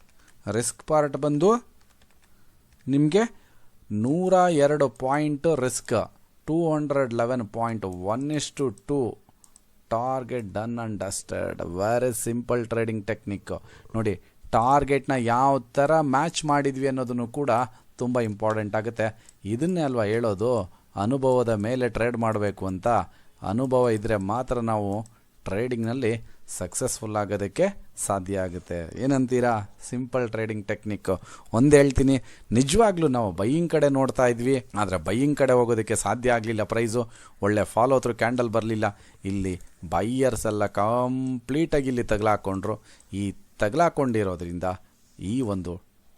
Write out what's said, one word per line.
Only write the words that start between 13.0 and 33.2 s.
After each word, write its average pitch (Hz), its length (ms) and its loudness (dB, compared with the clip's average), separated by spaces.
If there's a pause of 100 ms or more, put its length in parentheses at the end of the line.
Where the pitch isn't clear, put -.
technique. 101 420 -6 (440)
ನೋಡಿ, 107 180 0 (420)
ಟಾರ್ಗೆಟ್ನ 135 600 4 (160)
ಯಾವ 135 260 4 (220)
ಥರ 156 200 4 (140)
ಮ್ಯಾಚ್ 160 260 0 (120)
ಮಾಡಿದ್ವಿ 139 400 0
ಅನ್ನೋದನ್ನು 120 360 -4 (120)
ಕೂಡ 135 100 0 (520)
ತುಂಬ 123 180 0 (100)
ಇಂಪಾರ್ಟೆಂಟ್ 107 500 -2
ಆಗುತ್ತೆ. 113 280 -2 (480)
ಇದನ್ನೇ 165 340 0
ಅಲ್ವಾ 117 240 0
ಹೇಳೋದು, 117 400 0 (500)
ಅನುಭವದ 127 500 2 (120)
ಮೇಲೆ 123 220 0 (100)
ಟ್ರೇಡ್ 120 280 0
ಮಾಡಬೇಕು 104 460 -2
ಅಂತ. 92 160 -4 (640)
ಅನುಭವ 123 460 2
ಇದ್ದರೆ 107 200 0 (140)
ಮಾತ್ರ 127 260 -2 (140)
ನಾವು 104 180 -2 (580)
ಟ್ರೇಡಿಂಗ್ನಲ್ಲಿ 117 680 -2 (420)
ಸಕ್ಸಸ್ಫುಲ್ 107 640 -6
ಆಗೋದಕ್ಕೆ 101 460 0 (380)
ಸಾಧ್ಯ 98 400 -2
ಆಗುತ್ತೆ. 87 320 -8 (280)
ಏನಂತೀರಾ? 127 480 2 (360)
ಸಿಂಪಲ್ 127 360 -4 (100)
ಟ್ರೇಡಿಂಗ್ 110 360 -4
ಟೆಕ್ನಿಕ್. 104 400 -6 (480)
ಒಂದು 147 200 8
ಹೇಳ್ತೀನಿ, 135 380 4 (420)
ನಿಜವಾಗ್ಲೂ 170 580 4
ನಾವು 113 120 0 (120)